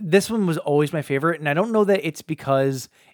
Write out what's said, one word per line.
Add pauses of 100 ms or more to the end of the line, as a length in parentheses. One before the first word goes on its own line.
this
one
was
always
my
favorite,
and
I
don't
know
that
it's
because (260)